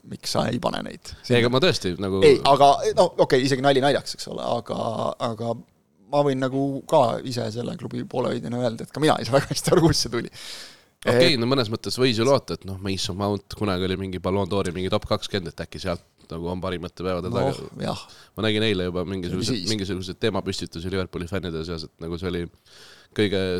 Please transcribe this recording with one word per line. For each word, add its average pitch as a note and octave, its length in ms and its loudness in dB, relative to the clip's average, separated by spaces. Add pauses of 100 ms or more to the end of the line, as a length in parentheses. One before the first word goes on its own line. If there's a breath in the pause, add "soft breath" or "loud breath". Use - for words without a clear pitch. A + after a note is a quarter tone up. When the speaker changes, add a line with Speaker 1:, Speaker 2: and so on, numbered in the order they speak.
Speaker 1:
miks - 300 -8
sa - 140 0
ei B2 120 -2
pane - 240 -2
neid - 280 -14
sinna. - 260 0
Speaker 2:
Ei, A#2 40 6
aga A#2+ 100 4
ma C3 120 4
tõesti G2 320 2
nagu F#2+ 260 0
Speaker 1:
Ei, C#3 200 10
aga, C#3 280 8 (240)
no F3+ 140 6 (100)
okei, C#3 260 4
isegi C3+ 200 0
nali C#3 200 4
naljaks, C3 340 0
eks - 100 -12
ole, - 180 -8
aga, A#2+ 340 -4 (400)
aga A#2 340 -4 (560)
ma C#3+ 140 2
võin C3+ 160 2
nagu C3+ 240 0 (200)
ka D3 220 4 (140)
ise A#2 320 -4
selle A#2 260 -6
klubi A#2+ 260 -8
poolehoidjana B2 600 -4
öelda, A#2 200 -2
et - 80 -16
ka C3+ 120 -4
mina D3+ 120 6
ei A2+ 120 -6
saa B2+ 120 2
väga - 120 -6
hästi - 220 0
aru, E3 140 6
kust - 180 4
see A#2 80 -10
tuli. - 180 -4 (720 loud breath)
Speaker 2:
Okei, B2+ 320 6
Speaker 1:
Et A2+ 40 0
Speaker 2:
no A#2 80 0
mõnes B2+ 220 2
mõttes G#2 260 -4
võis B2 240 2
ju A2+ 80 4
loota, C3 300 2
et - 80 -14
noh, F#2 140 -8
Mason F#2+ 360 -4
Mount G2+ 400 -4
kunagi F#2+ 300 -2
oli F#2 120 0
mingi F#2+ 220 -6
Ballon F#2+ 300 0
d'Ori, F#2+ 260 -2
mingi F#2 160 -2
top G#2+ 160 0
kakskümmend, G2 460 -4
et - 100 -12
äkki - 160 -14
sealt F2 240 -4 (220)
nagu E2+ 260 -8
on F#2 80 -6
parimate F2 460 -6
päevadel F2+ 260 -2
Speaker 1:
Noh, - 220 0
Speaker 2:
taga. - 240 -12
Speaker 1:
jah. - 240 -6 (320 loud breath)
Speaker 2:
Ma G2 100 -6
nägin G#2+ 220 2
eile F2+ 240 0
juba F2 180 -4
mingisuguseid, F2+ 380 -4
Speaker 1:
See C3 80 -2
oli G#2 80 -4
siis. F#2 100 -6
Speaker 2:
mingisuguseid F#2 480 -4
teemapüstitusi F#2 720 -4
Liverpooli F2 380 -4
fännide E2+ 340 -6
seas, E2 240 -8
et - 60 -18 (100)
nagu E2+ 160 -6
see F#2 80 -6
oli F2 140 -2 (720 soft breath)
kõige, G2 280 2 (160)